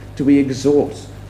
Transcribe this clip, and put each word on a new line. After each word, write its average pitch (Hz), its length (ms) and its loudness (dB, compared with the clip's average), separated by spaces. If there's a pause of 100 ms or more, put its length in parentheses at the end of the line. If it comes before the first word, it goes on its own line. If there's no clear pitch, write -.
(180)
Do 143 80 -2
we 143 140 6
exhort? 131 680 0 (240)